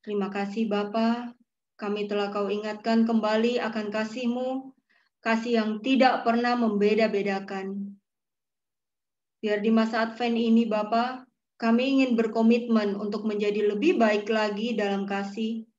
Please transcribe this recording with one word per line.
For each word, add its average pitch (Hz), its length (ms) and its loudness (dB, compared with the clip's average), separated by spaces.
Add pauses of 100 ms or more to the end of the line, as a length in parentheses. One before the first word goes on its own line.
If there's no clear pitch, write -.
Terima 202 240 -4
kasih 202 400 -4
Bapa, 226 640 -2 (480)
kami 208 260 -4
telah 202 220 -2
Kau 202 240 -4
ingatkan 220 560 0
kembali 226 500 2
akan 220 300 -4
kasih-Mu, 247 880 -4 (480)
kasih 226 340 0
yang 214 120 -2 (100)
tidak 254 420 2
pernah 240 320 0
membeda-bedakan. 202 1400 -2 (1500)
Biar 208 220 0
di 220 100 4
masa 226 320 2
Advent 233 300 -2
ini 226 320 4
Bapa, 233 560 -2 (340)
kami 254 400 2
ingin 254 160 2
berkomitmen 226 800 4
untuk 208 320 -4
menjadi 208 460 0
lebih 208 240 2
baik 214 320 2
lagi 214 480 -2
dalam 196 320 -2
kasih 214 560 -6 (140)